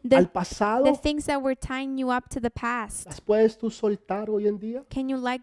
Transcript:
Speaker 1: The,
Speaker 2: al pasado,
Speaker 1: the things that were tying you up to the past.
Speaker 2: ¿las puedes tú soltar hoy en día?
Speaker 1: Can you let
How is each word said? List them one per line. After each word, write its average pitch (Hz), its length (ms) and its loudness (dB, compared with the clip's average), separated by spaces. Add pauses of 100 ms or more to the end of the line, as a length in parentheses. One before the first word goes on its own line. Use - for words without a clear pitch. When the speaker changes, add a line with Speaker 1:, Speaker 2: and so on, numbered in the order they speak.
Speaker 1:
The, 254 60 6
Speaker 2:
al 185 160 6
pasado, 214 540 0
Speaker 1:
the 294 120 6
things 302 300 -2
that 277 160 0
were 262 140 0
tying 269 420 -6
you 262 140 -2
up 247 180 -4
to 262 100 -6
the 233 100 -2
past. 233 560 -6
Speaker 2:
¿las - 140 -16
puedes 220 380 4
tú 226 100 -4
soltar 208 640 -4
hoy 208 160 0
en 208 140 0
día? 233 280 -8
Speaker 1:
Can 262 200 -4
you 269 80 -2
let 247 260 -4